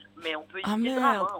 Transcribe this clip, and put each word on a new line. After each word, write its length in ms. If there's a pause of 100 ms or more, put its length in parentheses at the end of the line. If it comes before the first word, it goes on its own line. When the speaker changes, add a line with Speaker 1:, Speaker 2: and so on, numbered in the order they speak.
(240)
Speaker 1:
Mais 140
on 60
peut 200
Speaker 2:
Ah, 120
Speaker 1:
éviter 200
le 60
drame, 100
Speaker 2:
merde. 180
Speaker 1:
hein. 100